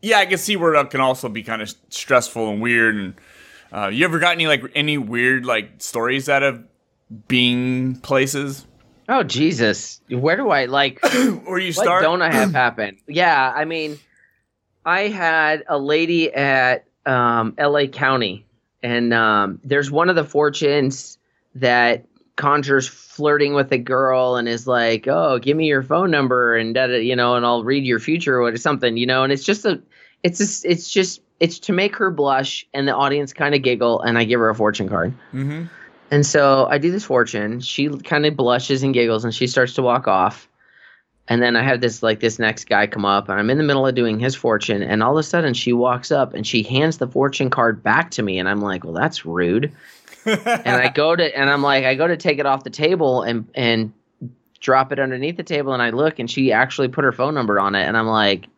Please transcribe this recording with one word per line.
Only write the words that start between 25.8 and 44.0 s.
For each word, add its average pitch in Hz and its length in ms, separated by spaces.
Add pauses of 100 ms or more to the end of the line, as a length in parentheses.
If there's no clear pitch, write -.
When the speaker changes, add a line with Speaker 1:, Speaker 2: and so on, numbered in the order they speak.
Speaker 2:
phone 165 280
number 127 460
and 113 180
da, 131 120
da, 123 120
you 123 180
know, 123 180
and 120 120
I'll 120 180
read 135 200
your 123 140
future," 143 440
or 117 160
something, 127 400
you 120 80
know, 131 180
and 135 80
it's 135 100
just 208 220
a, 196 160 (420)
it's 196 420
a, 170 60
it's 170 220
just, 185 300 (180)
it's 170 200
to - 120
make 196 240
her 190 140
blush 139 640
and 139 120
the 135 80
audience 139 380
kinda 143 260
giggle, 123 440
and 117 160
I 117 60
give 120 140
her 113 120
a 107 40
fortune 107 340
card. 98 240 (200)
Speaker 1:
Mm-hmm. 143 320 (460)
Speaker 2:
And 147 140
so 139 460
I 147 80
do 160 140
this 208 120
fortune. 117 560
She 139 280
kinda 147 420
blushes 131 540
and 135 100
giggles, 113 300
and 113 100
she 127 140
starts 123 260
to 135 80
walk 127 240
off. 95 420 (840)
And 120 120
then 120 140
I 113 60
have 127 200
this, 113 200
like, 110 180
this 113 180
next 110 320
guy 104 160
come 101 180
up, 101 240
and 98 100
I'm 107 120
in 139 80
the 156 60
middle 139 220
of 127 80
doing 117 240